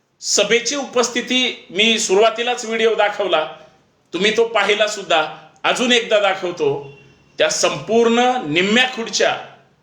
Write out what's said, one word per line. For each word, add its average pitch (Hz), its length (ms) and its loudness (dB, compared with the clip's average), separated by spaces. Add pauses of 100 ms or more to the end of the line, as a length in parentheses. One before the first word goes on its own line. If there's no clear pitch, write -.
(200)
सभेची 233 560 0
उपस्थिती, 247 960 -2
मी 214 280 2
सुरुवातीलाच 226 640 0
व्हिडिओ 226 300 0
दाखवला, 196 600 0 (580)
तुम्ही 208 240 0
तो 226 80 4
पाहिला 208 420 2
सुद्धा, 170 500 -2 (280)
अजून 233 280 0
एकदा 220 280 2
दाखवतो. 175 800 -2 (400)
त्या 151 100 2
संपूर्ण 226 840 2 (140)
निम्म्या 196 420 2
खुर्च्या, 208 520 -2 (420)